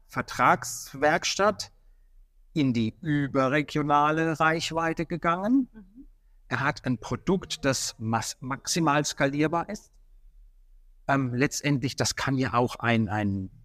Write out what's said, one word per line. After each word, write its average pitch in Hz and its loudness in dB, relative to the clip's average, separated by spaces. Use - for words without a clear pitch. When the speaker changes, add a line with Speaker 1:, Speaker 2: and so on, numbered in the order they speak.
Speaker 1:
Vertragswerkstatt - 0
in 143 2
die 113 0
überregionale 147 0
Reichweite 160 0
gegangen. 190 0
Speaker 2:
Mhm. 214 -20
Speaker 1:
Er 123 -2
hat 139 -4
ein 127 0
Produkt, - -4
das - -2
mas-, 113 -4
maximal 143 0
skalierbar 151 0
ist. - -14
Ähm, 135 0
letztendlich, 139 0
das - -2
kann 135 -2
ja 131 -2
auch 120 2
ein, 113 2
ein, 101 -2